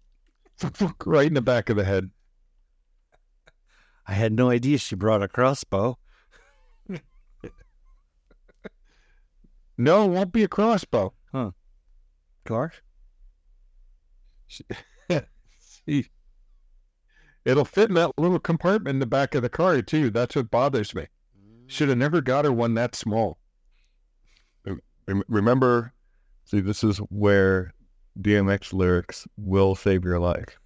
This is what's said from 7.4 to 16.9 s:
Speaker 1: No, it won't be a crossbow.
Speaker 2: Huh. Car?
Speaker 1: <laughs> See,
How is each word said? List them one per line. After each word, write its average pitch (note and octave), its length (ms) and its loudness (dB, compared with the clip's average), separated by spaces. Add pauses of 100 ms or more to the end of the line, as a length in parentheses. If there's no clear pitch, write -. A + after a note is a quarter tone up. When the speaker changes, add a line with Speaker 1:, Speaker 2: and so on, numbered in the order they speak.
Speaker 1:
No, E3+ 280 6
it F#3+ 40 2
won't F3+ 220 -2
be A3 120 2
a F#3 40 2
crossbow. F#3+ 680 0 (180)
Speaker 2:
Huh. A#2+ 200 -6 (920)
Car? B2+ 260 -4 (1800)
Speaker 1:
<laughs> - 640 -12 (480)
See, - 480 -6 (1400)